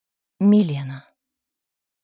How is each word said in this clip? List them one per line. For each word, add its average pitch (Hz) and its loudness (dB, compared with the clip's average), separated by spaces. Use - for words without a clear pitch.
Милена. 147 0